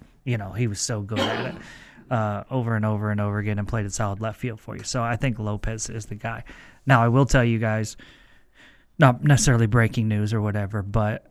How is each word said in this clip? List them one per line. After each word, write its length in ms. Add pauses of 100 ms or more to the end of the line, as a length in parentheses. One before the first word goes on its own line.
(240)
You 140
know, 160
he 140
was 120
so 220
good 180
at 360
it, 60 (480)
uh, 400
over 280
and 80
over 260
and 80
over 200
again 200
and 80
played 180
a 40
solid 320
left 180
field 220
for 160
you. 80
So 180
I 140
think 200
Lopez 520
is 160
the 100
guy. 300 (400)
Now, 180
I 60
will 160
tell 180
you 160
guys, 380 (1000)
not 240
necessarily 460
breaking 400
news 260
or 60
whatever, 420
but, 500